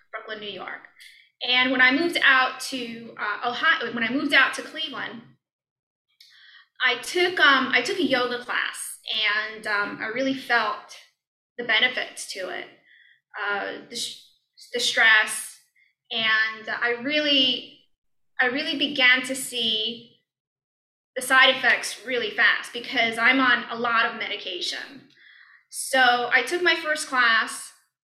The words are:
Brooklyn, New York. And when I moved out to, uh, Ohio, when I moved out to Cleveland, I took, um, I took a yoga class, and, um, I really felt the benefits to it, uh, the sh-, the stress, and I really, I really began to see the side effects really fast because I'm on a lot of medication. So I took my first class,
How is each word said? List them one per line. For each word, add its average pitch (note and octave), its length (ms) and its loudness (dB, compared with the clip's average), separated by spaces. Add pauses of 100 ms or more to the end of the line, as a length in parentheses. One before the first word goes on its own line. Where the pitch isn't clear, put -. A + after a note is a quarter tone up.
(120)
Brooklyn, G#3+ 300 -12
New G#3 100 -10
York. - 300 -12 (680)
And B3+ 240 4
when C4 100 2
I B3+ 100 8
moved E4 300 2
out C4 380 4 (120)
to, A#3 460 -10
uh, G#3+ 320 -4
Ohio, B3+ 440 0
when A#3 100 -4
I A3+ 80 -2
moved C#4+ 220 0
out C4+ 220 6
to C4 60 -6
Cleveland, B3 600 -10 (1600)
I B3 120 2
took, F4+ 420 0
um, C4+ 340 6
I B3 80 4
took G4 180 -2
a F4 40 0
yoga B3 400 0
class, - 560 -6 (560)
and, G#3+ 100 -14
um, G3+ 360 -4
I A3 60 -6
really C4 260 -2
felt A#3 640 -2 (600)
the A#3+ 60 -8
benefits A#3 720 -2
to F#3+ 160 -8
it, - 180 -10 (720)
uh, G3 320 -4 (160)
the - 60 -14
sh-, - 260 -8 (520)
the A#3+ 60 -4
stress, A3 800 2 (520)
and A3 580 -2
I A#3+ 220 -2 (100)
really, C#4 760 0 (600)
I B3+ 80 2
really D4 300 -4
began C4 460 2
to C4 120 -6
see A#3 840 -6 (960)
the C4 60 -8
side C4 340 6
effects A#3 500 0
really A3+ 260 -2
fast G#3 420 2
because A#3 440 -2
I'm B3 220 4
on A#3+ 300 4
a A#3 60 -8
lot A#3 300 2
of A#3 120 -4
medication. F3+ 880 -8 (640)
So B3 600 2
I B3+ 120 2
took E4+ 180 -2
my E4+ 140 4
first D4+ 320 -4
class, B3 640 0 (320)